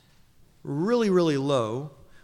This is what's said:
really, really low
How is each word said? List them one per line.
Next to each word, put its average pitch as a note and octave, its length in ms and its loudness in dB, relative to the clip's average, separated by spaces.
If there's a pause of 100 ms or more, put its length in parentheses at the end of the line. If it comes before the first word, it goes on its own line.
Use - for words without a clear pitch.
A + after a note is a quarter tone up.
(640)
really, G3+ 480 0
really E3+ 260 2
low C3+ 540 -2 (340)